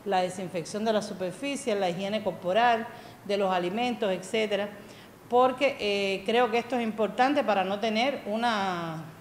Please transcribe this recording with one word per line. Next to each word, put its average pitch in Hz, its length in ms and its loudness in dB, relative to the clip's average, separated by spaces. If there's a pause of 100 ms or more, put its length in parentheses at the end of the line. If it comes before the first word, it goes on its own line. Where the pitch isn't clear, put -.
la 190 180 2
desinfección 180 600 -4
de 220 100 2
la 208 80 4
superficie, 208 720 -4
la 196 140 2
higiene 196 340 -2
corporal, 220 640 2 (380)
de 196 120 0
los 196 140 2
alimentos, 208 600 0
etcétera, 202 580 -2 (600)
porque, 254 500 4
eh, 202 460 0
creo 240 260 4
que 233 80 2
esto 233 160 -4
es 240 80 0
importante 226 600 2
para 202 200 2
no 190 160 -2
tener 226 480 0
una 196 760 -2 (180)